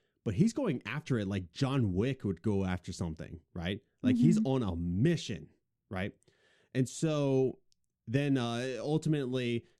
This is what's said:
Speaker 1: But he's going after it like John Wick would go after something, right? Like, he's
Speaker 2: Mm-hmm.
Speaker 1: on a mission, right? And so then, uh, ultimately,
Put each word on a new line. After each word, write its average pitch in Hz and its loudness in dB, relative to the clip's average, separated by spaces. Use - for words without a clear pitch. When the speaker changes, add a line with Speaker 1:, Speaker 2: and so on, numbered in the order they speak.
Speaker 1:
But 104 -2
he's 214 4
going 208 -2
after 131 -2
it 101 -2
like 95 -4
John 127 0
Wick 123 0
would 98 -4
go 101 0
after 92 -4
something, 82 -8
right? 90 -4
Like, - 4
he's 147 6
Speaker 2:
Mm-hmm. 220 2
Speaker 1:
on 131 0
a 90 -2
mission, 92 0
right? 98 -4
And 127 2
so 139 0
then, 139 2
uh, 120 -2
ultimately, 127 0